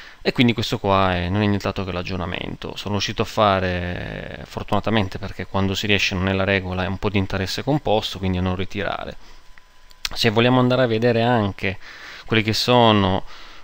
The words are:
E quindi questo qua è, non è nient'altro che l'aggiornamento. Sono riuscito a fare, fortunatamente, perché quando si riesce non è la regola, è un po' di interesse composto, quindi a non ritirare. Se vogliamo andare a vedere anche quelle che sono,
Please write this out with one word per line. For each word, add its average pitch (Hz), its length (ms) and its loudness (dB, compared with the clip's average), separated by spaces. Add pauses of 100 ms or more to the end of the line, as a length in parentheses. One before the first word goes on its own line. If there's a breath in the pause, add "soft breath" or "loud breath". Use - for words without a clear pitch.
(280 loud breath)
E - 40 0
quindi 120 220 4
questo 117 260 -2
qua 95 340 4
è, 87 160 -2
non 104 140 0
è - 20 2
nient'altro 101 380 0
che 95 80 -6
l'aggiornamento. 90 880 -6
Sono 101 160 -6
riuscito 104 280 -2
a 104 40 0
fare, 95 1200 0
fortunatamente, 101 720 0
perché 95 260 -8
quando 98 300 0
si - 100 -4
riesce 101 300 2
non 92 120 0
è 95 60 2
la 95 100 0
regola, 92 400 0
è 90 40 -2
un 95 100 -4
po' 104 140 -2
di 101 80 2
interesse 95 420 -2
composto, 110 560 0
quindi 92 220 0
a - 20 0
non 92 140 0
ritirare. - 600 -4 (1000 soft breath)
Se 117 160 2
vogliamo 120 280 4
andare 123 220 4
a 127 60 4
vedere 113 340 2
anche 104 560 0 (480 loud breath)
quelle 110 160 2
che 104 120 0
sono, 107 680 4 (400 loud breath)